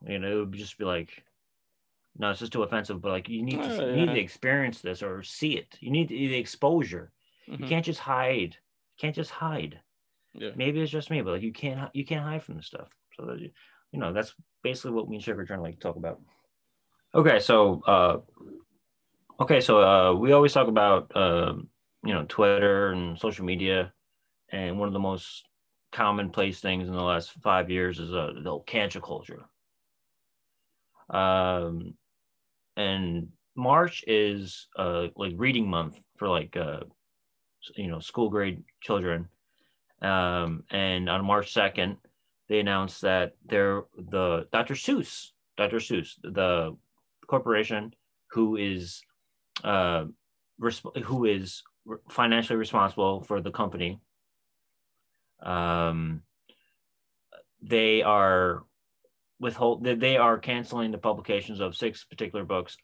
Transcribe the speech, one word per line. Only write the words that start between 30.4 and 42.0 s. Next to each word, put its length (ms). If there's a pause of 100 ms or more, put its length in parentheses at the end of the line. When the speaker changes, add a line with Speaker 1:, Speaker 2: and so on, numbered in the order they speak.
Speaker 1:
Um, 880 (800)
and 560 (240)
March 500
is, 680
uh, 400
like, 200
reading 320
month 300 (180)
for, 120
like, 300
uh, 240 (840)
s-, 100
you 140
know, 120
school 280
grade 360 (180)
children. 480 (720)
Um, 680
and 380
on 160
March 300
second, 420 (520)